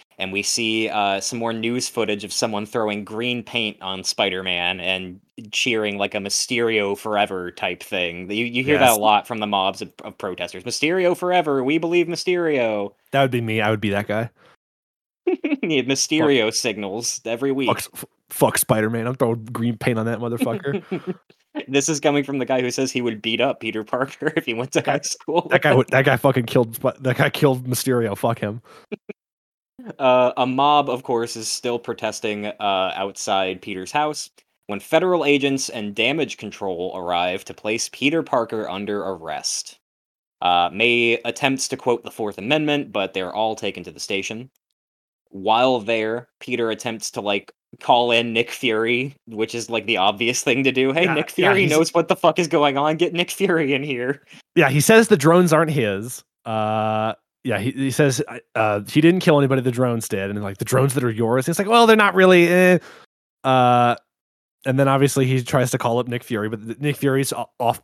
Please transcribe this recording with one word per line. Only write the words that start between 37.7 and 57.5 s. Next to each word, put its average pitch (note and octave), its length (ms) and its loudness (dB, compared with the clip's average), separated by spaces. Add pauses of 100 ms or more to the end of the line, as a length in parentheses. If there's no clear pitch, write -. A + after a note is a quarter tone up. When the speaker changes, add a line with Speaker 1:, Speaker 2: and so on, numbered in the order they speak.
Speaker 1:
Peter D3+ 300 -2
Parker A2+ 460 -2
under G2+ 340 -4
arrest. E2 760 -8 (640)
Uh, F2 300 2
May A#2 420 2 (100)
attempts C3 440 -2
to C3+ 100 -6
quote A#2+ 260 -2
the A2 60 -12
Fourth G#2 260 -8
Amendment, D3 560 -2
but G2 220 -2
they're F#2 200 -4
all A2 220 -2
taken F#2+ 280 -8
to F2 60 -14
the D#2 100 -16
station. A2 500 -6 (800)
While A2+ 500 2
there, A2 480 -2 (120)
Peter A#2 300 -2
attempts A2 420 -6
to, - 100 -8
like, G2+ 280 -2 (300)
call A#2+ 300 2
in A#2 240 2
Nick A#2 160 0
Fury, A#2+ 640 -2 (140)
which A2 260 -4
is, A2+ 160 -8
like, A2+ 160 -4
the A2 100 0
obvious G#2 460 0
thing C3+ 220 0
to C3 80 2
do. C3 200 2
"Hey, E3 120 2
Speaker 2:
Yeah, E3 100 0
Speaker 1:
Nick D3 120 -2 (120)
Speaker 2:
yeah, F3 100 4
Speaker 1:
Fury G#3 140 4
Speaker 2:
he's E3+ 80 2
Speaker 1:
knows D#3+ 240 2
what E3+ 140 2
the F3+ 80 2
fuck D#3+ 220 2
is E3+ 100 0
going D3 280 2
on. D3+ 200 0
Get D#3+ 180 -2
Nick E3 160 -2
Fury D#3+ 420 0
in C3+ 100 0
here." C3+ 400 -4 (340)
Speaker 2:
Yeah, D#3+ 120 6
he C3+ 120 2
says A3+ 280 6
the G#3 80 6
drones E3 360 6
aren't D#3+ 180 4
his. A2+ 520 -2 (220)
Uh, A2 720 -2 (300)
yeah, A2 140 -2